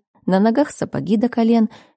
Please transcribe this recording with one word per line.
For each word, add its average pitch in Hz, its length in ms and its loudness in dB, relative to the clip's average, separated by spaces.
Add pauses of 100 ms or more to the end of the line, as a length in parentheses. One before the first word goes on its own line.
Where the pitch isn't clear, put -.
(260)
на 190 140 2
ногах 233 300 0
сапоги 147 460 -4
до 233 120 0
колен, 226 400 2 (280)